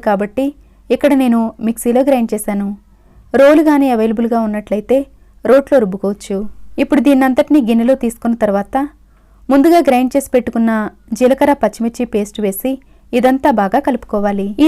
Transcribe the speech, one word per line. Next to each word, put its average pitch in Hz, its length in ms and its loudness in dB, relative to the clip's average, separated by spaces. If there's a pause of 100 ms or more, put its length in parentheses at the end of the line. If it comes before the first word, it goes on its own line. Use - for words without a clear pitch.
కాబట్టి 202 380 -2 (500)
ఇక్కడ 285 160 2 (100)
నేను 233 180 2 (280)
మిక్సీలో 240 420 0
గ్రైండ్ 233 240 0
చేశాను. 202 340 -6 (720)
రోలు 302 300 6
కానీ 277 260 2
అవైలబుల్గా 226 520 -2
ఉన్నట్లయితే 214 500 -4 (520)
రోట్లో 277 340 2
రుబ్బుకోవచ్చు. 196 520 -6 (440)
ఇప్పుడు 285 240 0
దీన్నంతటినీ 277 640 2
గిన్నెలో 233 340 2
తీసుకున్న 233 400 -4
తర్వాత, 202 340 -2 (760)
ముందుగా 320 360 4
గ్రైండ్ 254 280 2
చేసి 269 200 -2
పెట్టుకున్న 233 360 0 (480)
జీలకర్ర 269 420 2
పచ్చిమిర్చి 226 420 -4 (100)
పేస్ట్ 202 300 -4
వేసి 202 280 -4 (460)
ఇదంతా 262 320 2 (120)
బాగా 190 260 0
కలుపుకోవాలి. 202 580 -4 (200)
ఈ - 20 6